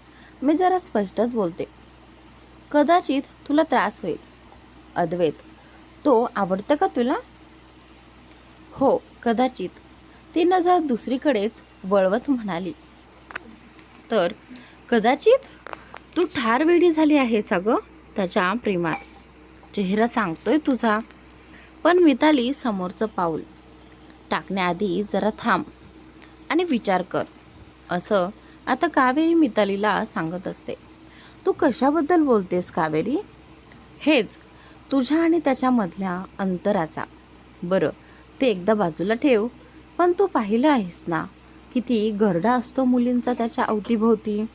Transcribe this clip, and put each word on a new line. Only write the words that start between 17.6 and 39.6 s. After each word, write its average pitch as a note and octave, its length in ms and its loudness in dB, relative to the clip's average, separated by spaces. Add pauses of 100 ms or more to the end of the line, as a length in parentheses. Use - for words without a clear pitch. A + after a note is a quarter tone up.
त्याच्या F#3 360 0
प्रेमात. F3+ 420 -2 (840)
चेहरा G#3 300 0
सांगतोय G#3+ 500 -2 (100)
तुझा." A3+ 320 0 (840)
पण F4 160 4
मिताली C#4+ 560 4
समोरचं G3 520 -4
पाऊल E3+ 340 -2 (880)
टाकण्याआधी F#3 720 -2 (100)
"जरा G3+ 260 0
थांब F#3 260 0 (840)
आणि E4 140 2
विचार A3 380 0
कर," D#3+ 200 -4 (680)
असं F3+ 380 0 (380)
आता - 220 -2
कावेरी D#4 460 2
मितालीला G#3 720 0 (100)
सांगत F3+ 340 -6
असते. - 260 -12 (720)
"तू F#4+ 60 2
कशाबद्दल D4+ 720 2
बोलतेस F#3 480 0
कावेरी?" E3 460 -2 (840)
"हेच, C4+ 360 0 (560)
तुझ्या C#4 300 2
आणि E4 220 2
त्याच्यामधल्या G3 800 -2 (140)
अंतराचा. F#3 680 -2 (580)
बरं, F3 280 0 (500)
ते C#4 60 2
एकदा G3+ 280 0
बाजूला F#3+ 400 -2
ठेव, A#3+ 320 2 (520)